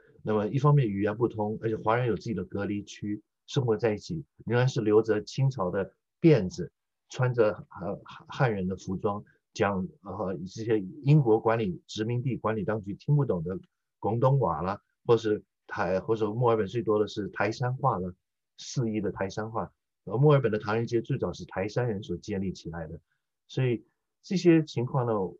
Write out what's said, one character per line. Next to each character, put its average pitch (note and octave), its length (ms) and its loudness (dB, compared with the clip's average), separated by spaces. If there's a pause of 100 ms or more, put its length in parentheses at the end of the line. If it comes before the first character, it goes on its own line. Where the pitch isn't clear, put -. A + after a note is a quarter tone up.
(220)
那 G#2+ 120 0
么 G#2+ 140 2
一 C3 100 -2
方 D3 160 6
面 C3+ 140 4
语 G2 120 -2
言 G#2 160 0
不 A#2 100 2
通， G#2+ 360 -4
而 A2+ 60 -2
且 A2 80 -2
华 A2 200 2
人 B2 100 0
有 G#2+ 100 0
自 - 80 -10
己 A#2 100 -4
的 F#2 100 -4
隔 G2 200 -6
离 G2+ 180 -4
区， G#2 400 -8 (240)
生 - 180 -2
活 A2+ 120 2
在 G#2+ 180 0
一 G#2 40 -4
起， E2 260 -8 (200)
仍 A2+ 140 0
然 B2+ 100 4
是 B2+ 120 -2
留 G#2+ 200 6
着 G#2+ 220 2
清 C3+ 280 0
朝 F#2 200 -2
的 F#2+ 220 -2 (280)
辫 A#2+ 300 6
子， - 200 -8 (380)
穿 B2 240 -2
着， G#2+ 340 2 (140)
呃， F2 240 -6
汉 - 500 -2
人 F#2+ 120 -2
的 F#2+ 100 -2
服 F#2 200 -6
装， G#2 260 -2 (300)
讲， G2 340 0 (160)
呃， G2 320 -6 (180)
这 A2 120 -10
些 A2 160 0
英 C#3+ 400 4
国 A2 180 6
管 A2+ 200 2
理， F#2 280 -4
殖 G#2+ 180 -6
民 A#2+ 180 -2
地 A#2+ 140 -2
管 A2 200 -2
理 G2+ 80 -4
当 G#2+ 180 -2
局 G2 120 -8
听 - 200 0
不 C#3+ 100 4
懂 F#2 200 -2
的 F2+ 140 -4 (400)
广 G#2 200 -2
东 A#2+ 220 4
话 E2 220 0
啦， G2 180 -4 (240)
或 A#2 120 6
是 G#2+ 280 0 (220)
台-， F#2+ 340 -2
或 A2+ 160 0
者 G#2+ 120 0
墨 A#2 220 2
尔 A2+ 60 4
本 G#2 100 0
最 A2 160 -4
多 G#2 160 2
的 G#2 80 2
是 G2+ 220 -6
台 G#2 240 0
山 B2+ 240 -4
话 B2+ 220 0
了， F2+ 160 -6 (420)
肆 A#2 340 -4
意 G#2+ 100 -2
的 F#2+ 120 -2
台 G2 160 -6
山 A2 220 -8
话。 G#2 200 -6 (360)
而 G#2 100 -4
墨 D3 180 6
尔 C3+ 60 4
本 A#2 100 0
的 G#2+ 80 0
唐 G#2 160 -4
人 A#2 120 -2
街 A2+ 140 -2
最 B2 180 -4
早 F#2 140 -4
是 F2 120 -14
台 G2 240 -6
山 B2 200 -2
人 G2 140 -4
所 F2 140 -8
建 G2 240 -6
立 F#2+ 120 -4
起 - 180 -14
来 E2 160 -10
的， E2+ 120 -14 (480)
所 C3+ 180 -2
以 A#2+ 200 0 (380)
这 G3 140 -4
些 E3 280 6
情 A#2+ 220 -4
况 B2 200 0
呢， A#2 60 2 (280)